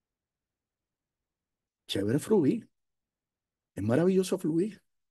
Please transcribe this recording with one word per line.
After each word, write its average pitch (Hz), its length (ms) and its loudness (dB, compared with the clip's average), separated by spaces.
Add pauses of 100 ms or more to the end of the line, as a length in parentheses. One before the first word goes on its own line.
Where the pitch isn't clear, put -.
(1900)
Chévere 107 320 -2
fluir. 190 480 0 (1080)
Es 98 80 -6
maravilloso 180 540 2
fluir. 180 440 -2 (300)